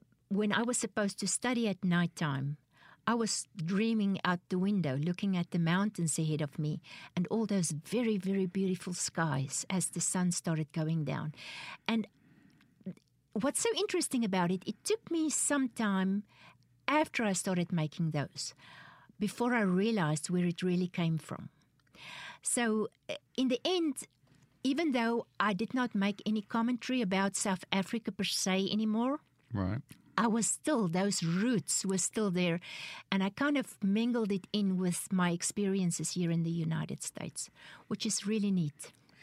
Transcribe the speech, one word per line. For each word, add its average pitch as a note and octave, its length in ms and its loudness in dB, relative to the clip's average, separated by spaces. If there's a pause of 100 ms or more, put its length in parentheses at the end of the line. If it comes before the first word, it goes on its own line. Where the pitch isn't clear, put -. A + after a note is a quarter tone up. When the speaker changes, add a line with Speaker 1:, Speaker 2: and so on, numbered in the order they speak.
(300)
Speaker 1:
when G#3 220 2
I A3 120 4
was A#3+ 140 0
supposed G#3 420 -2
to G3 80 -2
study A#3+ 400 0
at F#3+ 160 -2
nighttime, D#3+ 720 2 (520)
I A3+ 40 2
was A3+ 420 0
dreaming G3 720 0
out F3 140 2 (100)
the F#3 100 0
window, F3+ 380 2
looking F3 400 0
at E3+ 140 -2
the F3 80 0
mountains E3+ 600 0
ahead D#3 220 0
of C#3+ 180 -4
me D3+ 220 -4 (340)
and F3 120 2
all A3 180 0
those G3 260 0
very, G#3+ 460 0
very F#3+ 300 0
beautiful F#3 460 -2
skies C#3+ 760 -2
as F#3 200 0
the E3+ 120 -4
sun F3+ 300 0
started D#3 420 0
going D#3 320 0
down. D3 280 -4 (540)
And A3+ 180 0 (1300)
what's B3+ 280 -2
so A#4 160 2
interesting E4+ 480 0
about F#3+ 260 2
it, F#3 140 -2
it G#3 180 -4
took - 280 -2
me D#4+ 180 2
some C4+ 400 0
time G3 540 0 (640)
after D4 360 2
I G3+ 100 2
started F3+ 380 0
making D#3+ 400 -2
those, - 420 -6 (680)
before A#3+ 340 0
I A#3 80 2
realized F#3 680 2
where F3 160 2
it E3+ 180 -2
really F3+ 240 2
came E3 300 0
from. - 320 -10 (920)
So, A3 460 2 (220)
uh, - 60 -4 (200)
in C4 140 2
the B3+ 160 2
end, E4 300 2 (680)
even C#4 280 2
though A#3 340 0 (140)
I G#3 140 4
did G#3 200 -2
not B3+ 220 0
make G3+ 300 0
any G#3+ 160 0
commentary A#3+ 600 0
about G3 340 0
South F#3+ 360 0
Africa F#3+ 400 0
per G3 120 -6
se F#3+ 480 0
anymore, A3 480 0 (340)
Speaker 2:
Right. G2+ 260 0 (380)
Speaker 1:
I G#3+ 100 4
was A3 200 2
still, A#3 400 2
those F#3 360 0
roots F#3+ 600 0
were F#3 140 0
still G#3+ 320 0
there, F3 280 2 (520)
and G3 120 2
I G3 60 2
kind C#4+ 280 0
of - 260 -4
mingled A3 480 2
it G3 200 -2
in G3 260 2
with F3+ 360 0
my F3+ 180 4
experiences F#3 800 0
here F3 200 0
in E3 120 2
the E3 60 0
United E3 540 -2
States, - 460 -10 (380)
which A3 180 -6
is G#3 200 -2
really G3+ 260 0
neat. E3+ 400 0 (320)